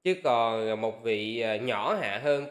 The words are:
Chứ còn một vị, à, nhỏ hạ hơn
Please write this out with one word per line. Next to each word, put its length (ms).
Chứ 200
còn 580
một 220
vị, 380
à, 160
nhỏ 440
hạ 220
hơn 260